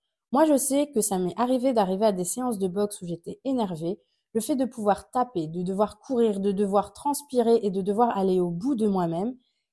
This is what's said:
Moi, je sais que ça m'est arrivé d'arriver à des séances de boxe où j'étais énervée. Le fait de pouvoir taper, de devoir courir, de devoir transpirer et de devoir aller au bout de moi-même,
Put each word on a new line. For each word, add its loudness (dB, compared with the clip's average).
Moi, 4
je 6
sais 0
que 0
ça -2
m'est -2
arrivé 0
d'arriver 2
à 4
des -4
séances -4
de 0
boxe -4
où -10
j'étais -10
énervée. -2
Le 0
fait -2
de 2
pouvoir -2
taper, -2
de -6
devoir -2
courir, 0
de 0
devoir 0
transpirer 0
et 0
de -2
devoir 0
aller 2
au 0
bout -2
de 2
moi-même, 0